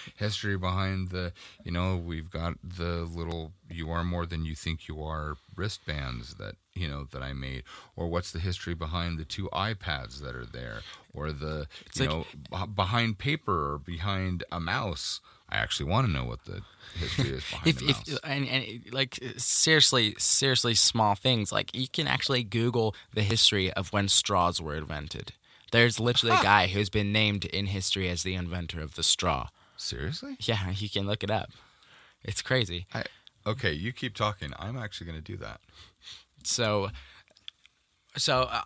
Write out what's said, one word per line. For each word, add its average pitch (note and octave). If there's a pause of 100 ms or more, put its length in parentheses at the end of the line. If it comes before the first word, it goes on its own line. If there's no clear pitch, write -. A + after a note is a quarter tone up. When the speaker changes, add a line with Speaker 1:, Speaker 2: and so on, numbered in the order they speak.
(180)
Speaker 1:
history G#2
behind F#2
the, F2+ (320)
you E2+
know, F2+
we've E2+
got E2
the E2+
little E2+ (160)
"You E2
are E2+
more F2
than E2
you D#2
think D#2+
you D#2
are" D2+ (180)
wristbands C2+
that, G1+ (180)
you F2
know, C#2+
that C2
I C2+
made, C2 (320)
or E2+
what's F2
the E2+
history F2+
behind E2
the D#2
two F#2+
iPads D#2
that B1+
are B1
there, A#1 (320)
or D2+
the, D2+ (180)
Speaker 2:
It's -
Speaker 1:
you -
Speaker 2:
like C3+
Speaker 1:
know, D#2 (240)
b-, F#2 (100)
behind G#2+
paper F#2
or D2
behind F2
a F2
mouse. F2+ (260)
I -
actually A1
wanna A#2
know C2+
what A#1
the G1+ (360)
history A2
is C2
Speaker 2:
<laughs> -
Speaker 1:
behind D#3+
Speaker 2:
If, -
Speaker 1:
the B2
Speaker 2:
if, C3
Speaker 1:
mouse. D3
Speaker 2:
and, C#3+
and, A#2
like, C3 (180)
seriously, C3+
seriously B2
small G#2
things. A2+
Like, G2+
you B2+
can D3+
actually C3
Google A2+ (200)
the G#2+
history G2+
of -
when G2
straws F2
were D#2
invented. D2+ (400)
There's A#2
literally A#2
Speaker 1:
Huh. -
Speaker 2:
a -
guy G2
who's G2
been G2+
named G#2
in G2
history F#2+
as F2
the F#2
inventor F2
of D2+
the E2
straw. D#2 (280)
Speaker 1:
Seriously? E3
Speaker 2:
Yeah, G2
you G2+
can G2
look G2+
it G2
up. G#2+ (720)
It's -
crazy. F#2+
Speaker 1:
I, - (420)
okay, A2
you E2
keep A#2+
talking. G#2
I'm G#2+
actually G#2+
gonna E2
do F#2+
that. G#1+ (840)
Speaker 2:
So, G#2+ (1300)
so, C3+
uh, A#2